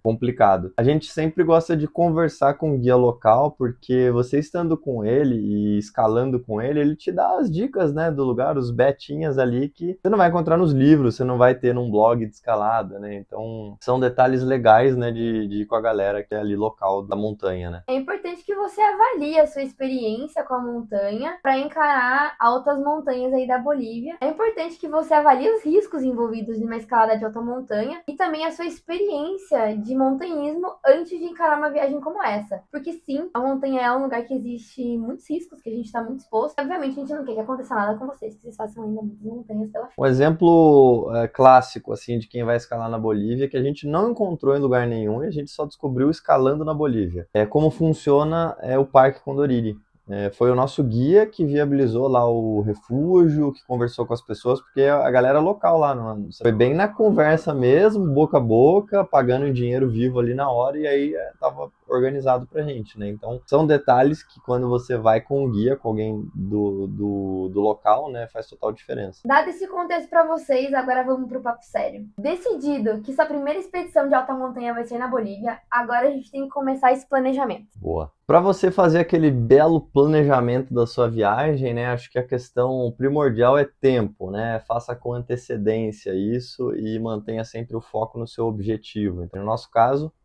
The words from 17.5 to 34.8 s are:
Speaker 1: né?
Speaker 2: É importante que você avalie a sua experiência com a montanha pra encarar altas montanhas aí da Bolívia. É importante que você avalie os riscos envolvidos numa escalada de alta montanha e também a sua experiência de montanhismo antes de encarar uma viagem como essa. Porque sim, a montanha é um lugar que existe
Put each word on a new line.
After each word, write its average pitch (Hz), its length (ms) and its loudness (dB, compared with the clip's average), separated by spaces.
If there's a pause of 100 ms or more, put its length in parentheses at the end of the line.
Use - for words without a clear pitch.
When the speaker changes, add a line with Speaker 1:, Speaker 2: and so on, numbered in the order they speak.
Speaker 1:
né? 87 160 -14
Speaker 2:
É 262 80 -6
importante 349 480 -8
que 403 140 -6
você 403 240 -6
avalie 392 580 0
a 302 80 6
sua 285 160 -6
experiência 262 800 -6
com 254 120 -6
a 240 180 -6
montanha 226 680 -6
pra 269 160 0
encarar 285 840 0
altas 254 420 2
montanhas 277 520 -2
aí 254 120 0
da 254 120 0
Bolívia. 254 640 -4
É 269 60 0
importante 339 500 -4
que 330 100 -10
você 311 240 0
avalie 294 380 4
os 440 120 0
riscos 330 400 0
envolvidos 226 560 -4
numa 226 200 -6
escalada 220 400 2
de 220 80 -8
alta 226 160 -8
montanha 247 640 -6
e 294 60 -10
também 320 320 -4
a 320 40 -4
sua 320 140 -10
experiência 320 1120 -4
de 214 180 -6
montanhismo 294 720 -2 (200)
antes 339 240 4
de 339 160 -8
encarar 330 320 0
uma 302 100 -2
viagem 277 320 -2
como 339 220 -8
essa. 208 400 -6 (100)
Porque 294 220 -10
sim, 320 400 -8
a 233 40 -2
montanha 269 440 -2
é 247 100 0
um 269 120 -2
lugar 240 200 -4
que 269 80 -10
existe 240 640 -8